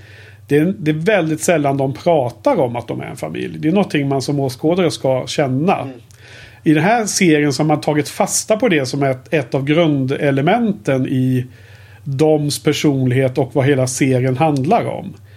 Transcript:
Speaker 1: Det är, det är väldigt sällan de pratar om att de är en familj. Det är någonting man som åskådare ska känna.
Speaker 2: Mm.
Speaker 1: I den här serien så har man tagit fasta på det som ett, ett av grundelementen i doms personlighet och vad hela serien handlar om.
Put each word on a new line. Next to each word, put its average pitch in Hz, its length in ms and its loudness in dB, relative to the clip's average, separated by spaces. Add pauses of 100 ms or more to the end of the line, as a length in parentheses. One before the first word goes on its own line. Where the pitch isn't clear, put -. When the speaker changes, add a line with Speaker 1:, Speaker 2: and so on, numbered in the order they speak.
(480)
Speaker 1:
Det 143 100 4
är, 170 220 2
det 156 120 -2
är 156 40 -2
väldigt 160 460 0
sällan 147 360 2
de 139 160 -2
pratar 170 680 0
om 120 160 0
att 117 120 -10
de 131 140 -8
är 135 40 -10
en 110 120 -12
familj. 156 420 -8
Det 151 80 -4
är 160 40 2
någonting 170 360 0
man 139 140 -2
som 143 180 -4
åskådare 156 520 0
ska 131 360 -2
känna. 143 540 0
Speaker 2:
Mm. 131 120 -10 (720)
Speaker 1:
I 151 80 4
den 151 100 2
här 220 220 2
serien 151 480 2
så 156 100 -2
har 156 40 0
man 151 140 0
tagit 147 280 -2
fasta - 480 -2
på 247 120 0
det 147 160 2
som 139 180 -4
ett, 131 300 -2
ett 151 220 -2
av 135 100 -2
grundelementen 147 1400 0
i 127 380 0 (580)
doms 147 600 0
personlighet 135 760 0
och 131 180 -2
vad 135 100 2
hela 131 220 2
serien 131 500 0
handlar 151 480 2
om. - 280 -10 (240)